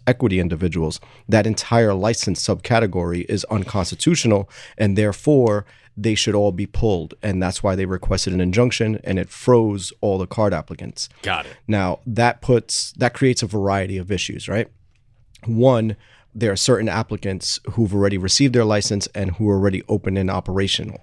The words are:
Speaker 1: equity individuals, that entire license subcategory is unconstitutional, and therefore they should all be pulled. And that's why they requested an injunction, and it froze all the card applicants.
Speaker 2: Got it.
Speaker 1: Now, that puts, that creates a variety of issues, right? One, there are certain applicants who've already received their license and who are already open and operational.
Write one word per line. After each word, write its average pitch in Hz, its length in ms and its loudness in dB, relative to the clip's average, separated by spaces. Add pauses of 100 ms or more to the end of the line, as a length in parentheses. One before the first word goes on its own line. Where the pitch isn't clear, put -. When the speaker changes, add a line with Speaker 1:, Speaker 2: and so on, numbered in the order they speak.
Speaker 1:
equity 101 340 2
individuals, 82 600 -2 (280)
that 104 200 4
entire 110 480 2
license 98 520 -2
subcategory 90 800 0
is 98 180 -2
unconstitutional, 101 1000 0 (300)
and 101 180 2
therefore 107 720 2 (320)
they 107 160 0
should 104 220 0
all 104 160 4
be 95 160 -4
pulled. 90 560 0
And 95 180 -2
that's 92 220 -2
why 95 120 2
they 95 120 -2
requested 92 460 -2
an 90 60 0
injunction, 107 640 0
and 95 140 -2
it 92 140 -4
froze 110 680 2
all 98 200 0
the 90 80 -4
card 104 260 0
applicants. - 560 -10 (140)
Speaker 2:
Got 90 240 -4
it. - 60 -18 (140)
Speaker 1:
Now, 98 380 0
that 117 360 0
puts, - 500 0
that 123 240 -2
creates 127 260 2
a 110 60 -4
variety 98 500 -2
of 92 140 -8
issues, - 360 -6
right? 110 200 -2 (800)
One, 113 500 2 (400)
there 110 160 0
are 98 40 0
certain 113 320 2
applicants 98 720 -4 (120)
who've 104 220 0
already 101 240 2
received 117 360 2
their 120 100 4
license 104 520 0
and 95 160 -2
who 107 180 0
are 101 60 4
already 95 340 2
open 98 260 0
and 95 140 0
operational. 95 720 -2